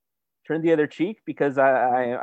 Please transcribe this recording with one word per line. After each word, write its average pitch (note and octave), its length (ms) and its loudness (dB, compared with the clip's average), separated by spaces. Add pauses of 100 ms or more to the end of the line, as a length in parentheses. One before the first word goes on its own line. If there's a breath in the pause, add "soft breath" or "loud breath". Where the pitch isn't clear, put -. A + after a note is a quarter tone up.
(480)
Turn D#3+ 140 -4
the E3 100 2
other D3+ 140 2
cheek F3 400 -6
because C#3+ 320 -2
I, C3+ 120 4
I, B2+ 320 0 (200)